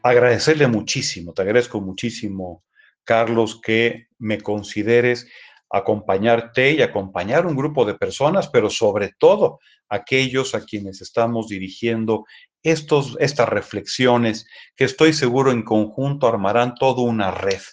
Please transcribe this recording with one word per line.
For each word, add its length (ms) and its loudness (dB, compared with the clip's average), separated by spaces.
Agradecerle 640 4
muchísimo, 640 -4
te 80 -6
agradezco 400 0
muchísimo, 800 -10
Carlos, 580 0
que 460 0
me 240 -4
consideres 840 0
acompañarte 1000 0
y 100 2
acompañar 640 -2
un 100 -4
grupo 300 0
de 80 -4
personas, 540 -2
pero 200 2
sobre 500 0
todo 420 4
aquellos 680 -2
a 80 -4
quienes 380 -12
estamos 480 -2
dirigiendo 760 -4
estos, 560 0
estas 300 0
reflexiones 1000 0
que 80 2
estoy 300 2
seguro 360 2
en 120 0
conjunto 640 -2
armarán 480 0
toda 280 0
una 280 0
red. 320 -4